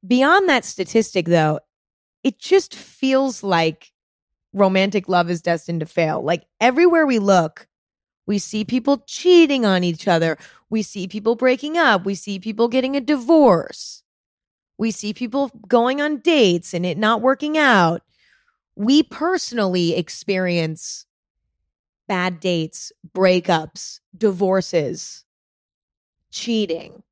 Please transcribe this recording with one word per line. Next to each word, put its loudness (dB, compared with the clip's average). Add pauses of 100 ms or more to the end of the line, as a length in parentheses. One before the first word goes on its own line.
Beyond 2
that 0
statistic, -2
though, 2 (640)
it -2
just 0
feels -2
like -2 (580)
romantic 0
love 0
is -4
destined -4
to -6
fail. -2
Like, -4 (140)
everywhere 4
we 0
look, 0 (580)
we -2
see -6
people -2
cheating 4
on 2
each -4
other. 2 (300)
We -2
see -10
people -4
breaking -2
up. 2
We -4
see -10
people -2
getting -2
a -2
divorce. 2 (760)
We -4
see -8
people -4 (160)
going 2
on -4
dates 2
and -4
it -4
not 0
working 0
out. 2 (680)
We 2
personally -2
experience -6 (1000)
bad -4
dates, -6 (200)
breakups, -2 (180)
divorces, -2 (1040)
cheating. -6